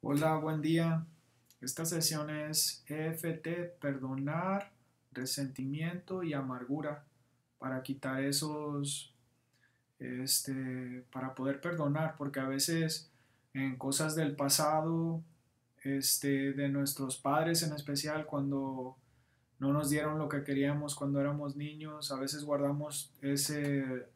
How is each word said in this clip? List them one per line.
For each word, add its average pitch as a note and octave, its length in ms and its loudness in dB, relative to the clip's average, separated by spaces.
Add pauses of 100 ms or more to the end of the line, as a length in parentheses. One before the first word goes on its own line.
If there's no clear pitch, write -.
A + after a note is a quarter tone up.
Hola, D#3 280 6
buen D#3 260 0
día. D#3+ 420 4 (560)
Esta C3 240 -4
sesión D#3+ 460 0
es D3+ 560 0
E D#3 220 -2
F E3 300 -2
T, F3 260 -2 (160)
perdonar, C#3+ 920 -2 (400)
resentimiento C#3+ 1120 -4
y D#3+ 100 0
amargura, C#3 720 -2 (540)
para C3 240 -2
quitar C3+ 400 -2
esos, C#3+ 880 -2 (880)
este, B2+ 1120 -4
para C3 240 -6
poder C#3 260 -2
perdonar, D#3 560 0
porque C#3 220 -4
a C3+ 80 0
veces D#3+ 640 0 (420)
en C3+ 260 -2
cosas C#3+ 360 0
del D3 220 2
pasado, D#3 880 2 (580)
este, C#3 680 2
de C#3 160 0
nuestros C#3 480 0
padres E3 480 2
en D3+ 80 0
especial, D3 540 -2
cuando C3+ 720 -2 (600)
no C#3 140 2
nos D3 180 4
dieron D3+ 300 2
lo D3 80 0
que C#3+ 160 0
queríamos C#3+ 500 2
cuando C#3 260 2
éramos C#3+ 360 0
niños, D3+ 560 -6
a C3 80 -2
veces D3 240 -2
guardamos C#3+ 680 0 (100)
ese C#3 920 2